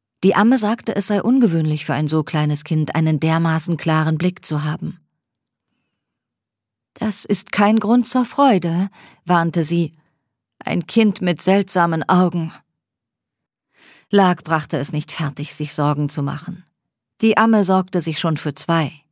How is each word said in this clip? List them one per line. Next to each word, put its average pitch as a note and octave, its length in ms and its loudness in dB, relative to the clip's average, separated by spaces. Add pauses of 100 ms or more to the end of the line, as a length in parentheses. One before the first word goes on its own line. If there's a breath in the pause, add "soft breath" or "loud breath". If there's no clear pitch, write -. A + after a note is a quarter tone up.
(220)
Die F#3+ 140 4
Amme A#3 220 4
sagte, G#3+ 360 -4
es - 140 -2
sei G#3 140 0
ungewöhnlich E3 640 2
für C#3+ 100 -2
ein D3+ 120 0
so D#3 160 0
kleines D3+ 400 -2
Kind, D#3 320 -2
einen D#3+ 240 0
dermaßen D#3+ 580 0
klaren D#3+ 420 0
Blick F3+ 260 -2
zu D3 180 -4
haben. D#3 380 -8 (1900)
„Das - 300 -6
ist - 260 -4
kein G#3+ 300 2
Grund A#3 260 2
zur B3+ 180 0
Freude“, F#3+ 640 2 (340 soft breath)
warnte E3+ 400 0
sie. E3 300 -2 (720)
„Ein - 220 -4
Kind G#3+ 360 2
mit F3 200 0
seltsamen F3+ 640 0
Augen.“ F3 440 2 (1600 soft breath)
Lark F#3 340 4
brachte D#3 320 -2
es C#3 160 -4
nicht D3 180 -4
fertig, D3 440 -8
sich D3+ 200 -8
Sorgen D3 340 0
zu C#3+ 140 -6
machen. - 420 -10 (560)
Die A3+ 160 4
Amme A3 280 4
sorgte F#3 360 0
sich D#3 180 -6
schon D#3+ 180 -2
für D3 180 -6
zwei. E3 380 -2 (200)